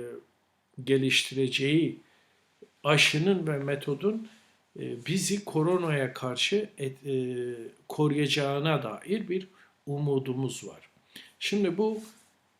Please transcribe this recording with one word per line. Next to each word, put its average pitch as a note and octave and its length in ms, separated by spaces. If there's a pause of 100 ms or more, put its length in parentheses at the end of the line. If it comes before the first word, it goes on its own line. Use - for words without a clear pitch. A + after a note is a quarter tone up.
(840)
geliştireceği C3+ 1160 (840)
aşının D#3 640
ve D3+ 100
metodun, C#3+ 720 (500)
e, B2 260
bizi F#3+ 400
koronaya D#3 680
karşı G3 640
et-, C3+ 280
e, B2 500 (320)
koruyacağına C#3+ 960
dair F3 460
bir F#3 180 (380)
umudumuz C3+ 840
var. - 220 (500)
Şimdi G3 380
bu A3 240 (580)